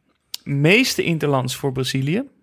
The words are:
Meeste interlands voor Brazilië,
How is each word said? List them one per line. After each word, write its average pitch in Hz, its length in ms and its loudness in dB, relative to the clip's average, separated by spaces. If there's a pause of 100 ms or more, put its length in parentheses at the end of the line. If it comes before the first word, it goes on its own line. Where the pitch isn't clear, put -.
(420)
Meeste 170 600 2
interlands 143 540 0
voor 135 160 -4
Brazilië, 135 500 -2 (200)